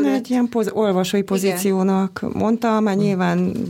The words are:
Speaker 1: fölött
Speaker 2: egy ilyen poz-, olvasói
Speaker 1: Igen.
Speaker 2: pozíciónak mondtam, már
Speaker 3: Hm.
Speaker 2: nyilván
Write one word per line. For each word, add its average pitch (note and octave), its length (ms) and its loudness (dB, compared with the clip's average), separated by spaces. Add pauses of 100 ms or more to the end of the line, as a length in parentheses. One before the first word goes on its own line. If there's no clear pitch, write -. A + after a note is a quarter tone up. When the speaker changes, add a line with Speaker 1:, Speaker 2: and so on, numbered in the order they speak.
Speaker 1:
fölött C4+ 140 2
Speaker 2:
egy B3 140 -4
ilyen B3 200 2
poz-, A3 240 -2
olvasói G3 480 0
Speaker 1:
Igen. G3 140 -2
Speaker 2:
pozíciónak F#3+ 1000 0
mondtam, A3 500 0
már G3 120 2
Speaker 3:
Hm. E3 60 2
Speaker 2:
nyilván F3+ 520 0 (160)